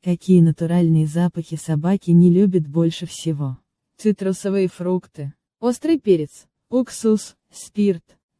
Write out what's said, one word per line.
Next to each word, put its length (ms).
Какие 380
натуральные 640
запахи 500
собаки 540
не 200
любят 360
больше 380
всего? 540
Цитрусовые 680
фрукты, 680
острый 380
перец, 480
уксус, 680
спирт, 540